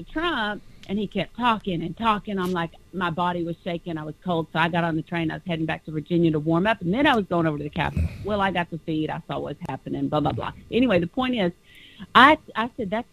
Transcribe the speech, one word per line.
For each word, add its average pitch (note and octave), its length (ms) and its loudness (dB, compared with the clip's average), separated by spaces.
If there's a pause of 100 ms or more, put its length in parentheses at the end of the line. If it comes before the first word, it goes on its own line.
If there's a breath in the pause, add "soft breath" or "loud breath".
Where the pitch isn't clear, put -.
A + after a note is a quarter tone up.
to - 80 -16
Trump, C4+ 500 -2 (280)
and G3+ 80 -2
he G#3+ 100 -2
kept - 300 -6
talking G#3+ 460 0
and E3+ 140 -6
talking. G#3+ 420 0
I'm F3+ 120 -2
like, E3+ 200 -2 (220)
my F3+ 180 -2
body F3 320 -2
was E3 200 -6
shaking. E3+ 360 -6
I D3+ 40 -8
was D3+ 100 -10 (100)
cold, E3 300 0
so E3+ 60 -2
I E3 100 4
got E3+ 140 2
on E3 120 0
the D#3+ 80 0
train. E3+ 280 -2
I D#3 40 -4
was D#3+ 120 -10
heading D#3+ 200 -2
back D#3+ 180 -6
to D#3+ 60 -10
Virginia E3 400 2
to D#3 80 0
warm E3 280 2
up, A3 140 0
and E3+ 100 0
then C4 160 2
I C#4 80 4
was G#3 100 2
going E3+ 220 2
over D3+ 120 0
to D3 40 -8
the D3 60 -8
Capitol. C#3+ 380 -2 (160)
Well, G3+ 180 -2
I G3 100 2
got F3 200 -2
to E3 140 -6
see D#3 180 -2
it. D3+ 80 -2
I D#3 160 -6
saw C#3+ 120 -6
what's C#3+ 300 -8
happening, C3+ 400 -4
blah, D3+ 120 2
blah, D3 100 2
blah. A#2 220 -6 (180)
Anyway, A3+ 280 4
the F3 80 2
point B3+ 280 -2
is, F3+ 160 2 (640 loud breath)
I, C#4 220 10 (180)
I A3+ 220 -2
said, G#3+ 140 -4
"That's A3 220 -4